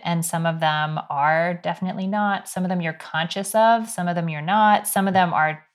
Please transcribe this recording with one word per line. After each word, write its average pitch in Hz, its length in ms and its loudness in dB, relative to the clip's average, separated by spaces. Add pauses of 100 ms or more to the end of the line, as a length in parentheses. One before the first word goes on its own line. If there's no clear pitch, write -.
and 170 200 -2
some 165 200 -4
of 165 160 0
them 156 480 0
are 156 540 2
definitely 180 440 -4
not. 202 400 -2
Some 185 160 -6
of 180 60 -2
them 180 140 -2
you're 160 100 -2
conscious 170 600 -6
of, 220 340 4
some 175 180 -6
of 175 80 -2
them 170 140 -2
you're 151 140 -6
not. 208 440 4
Some 196 220 0
of 185 60 -2
them 180 180 4
are 156 320 0 (100)